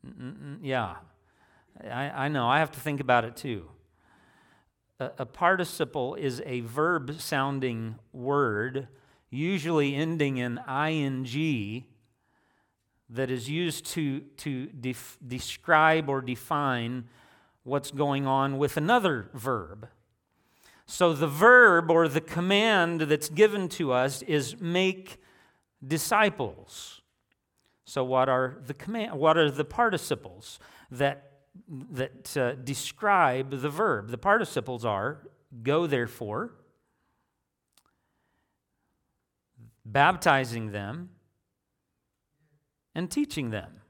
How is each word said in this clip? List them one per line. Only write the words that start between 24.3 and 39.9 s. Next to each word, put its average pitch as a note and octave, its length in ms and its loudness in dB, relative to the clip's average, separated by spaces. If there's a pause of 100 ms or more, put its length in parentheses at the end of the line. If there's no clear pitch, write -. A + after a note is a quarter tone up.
make F#3+ 640 -2 (640)
disciples. - 1160 -2 (840)
So - 200 -4
what C3 240 2
are C3 360 0
the C#3+ 80 -8
command, G#3 460 -8
what D#3 180 6
are D3+ 140 4
the C#3+ 140 -2
participles D3 920 -4 (320)
that, C#3 400 -2 (360)
that, C3+ 680 -8
uh, B2+ 160 0
describe C3+ 1000 0
the C#3 180 -4
verb? C#3+ 400 -2
The A#2+ 80 -6
participles C3 680 0
are A2+ 420 -2 (360)
go D#3 240 2
therefore, A#2+ 640 -4 (3250)
baptizing C3 880 4